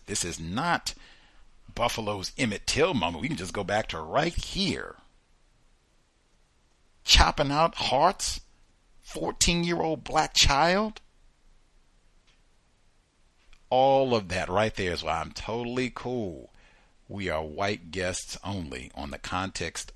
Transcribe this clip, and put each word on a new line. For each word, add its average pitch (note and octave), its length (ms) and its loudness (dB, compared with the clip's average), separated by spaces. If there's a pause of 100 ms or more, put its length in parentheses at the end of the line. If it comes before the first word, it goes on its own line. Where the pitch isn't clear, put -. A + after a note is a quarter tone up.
This G2+ 180 -4
is E2 140 -6
not A2+ 560 -2 (800)
Buffalo's G#2 640 -2
Emmett G#2+ 300 -2
Till E3 260 2
moment. E2+ 260 0
We A2+ 60 -4
can E3 100 -4
just F2+ 160 -8
go G2+ 120 -4
back G2+ 240 0
to - 100 -6
right A2+ 340 0
here. G2 680 -4 (2000)
Chopping D3+ 480 6
out D#3 240 2
hearts, - 680 0 (600)
fourteen-year-old E3+ 1040 0
black D3+ 300 2
child. F3+ 680 4 (2750)
All C3+ 440 6
of G2+ 140 0
that F2 200 -2
right G#2 240 2
there F#2 200 -2
is D#2 100 -4
why D#2+ 180 -2
I'm D#2+ 120 -8
totally A#2+ 600 -4
cool G2 580 -6 (600)
we G2 160 -6
are D#2+ 160 -2
white F2 460 -4
guests F2+ 520 -4
only C#2 520 -8
on D2 160 -8
the C#2 80 -10
context - 760 -6